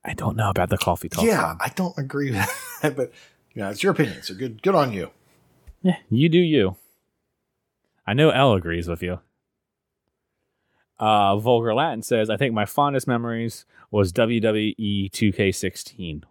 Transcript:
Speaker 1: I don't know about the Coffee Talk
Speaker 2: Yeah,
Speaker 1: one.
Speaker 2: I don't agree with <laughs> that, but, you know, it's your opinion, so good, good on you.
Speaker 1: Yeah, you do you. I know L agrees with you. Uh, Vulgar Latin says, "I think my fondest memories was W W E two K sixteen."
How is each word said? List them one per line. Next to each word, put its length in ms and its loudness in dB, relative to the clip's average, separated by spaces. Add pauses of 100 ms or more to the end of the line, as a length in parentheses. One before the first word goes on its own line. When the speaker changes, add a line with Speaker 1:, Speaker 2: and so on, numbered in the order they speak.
Speaker 1:
I 100 -8
don't 220 -4
know 140 -2
about 200 0
the 80 0
Coffee 300 -2
Talk 160 -2
Speaker 2:
Yeah, 240 2
Speaker 1:
one. 120 -10
Speaker 2:
I 140 -2
don't 240 -4
agree 340 -6
with 460 -6
<laughs> 40 -20
that, 140 0
but, 160 -4 (420)
you 80 -8
know, 80 -6
it's 120 -8
your 80 2
opinion, 320 -2
so 120 -12
good, 280 -10
good 140 2
on 160 2
you. 180 -6 (720)
Speaker 1:
Yeah, 140 2 (140)
you 180 4
do 100 4
you. 380 2 (1300)
I 80 0
know 160 6
L 220 6
agrees 360 0
with 140 -6
you. 160 -4 (1800)
Uh, 380 4
Vulgar 360 2
Latin 280 -2
says, 280 0
"I 60 -2
think 180 0
my 120 0
fondest 420 -2
memories 560 -4 (260)
was 220 2
W 280 2
W 380 0
E 300 -2
two 240 0
K 200 2
sixteen." 800 -8